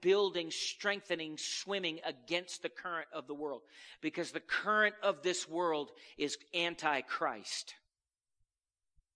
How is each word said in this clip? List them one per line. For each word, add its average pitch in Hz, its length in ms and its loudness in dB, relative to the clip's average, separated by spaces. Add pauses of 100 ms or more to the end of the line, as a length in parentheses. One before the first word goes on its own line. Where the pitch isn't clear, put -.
building, 175 500 4
strengthening, 170 880 -2
swimming 185 640 -2
against 165 580 -4
the 170 60 -4
current 165 440 -4
of 147 160 -8
the 151 60 -4
world? 143 280 -4 (380)
Because 156 320 -2
the 160 80 -4
current 208 640 4
of 190 180 2
this 180 260 0
world 160 440 2 (260)
is 147 180 0 (160)
antichrist. 156 1200 0 (1400)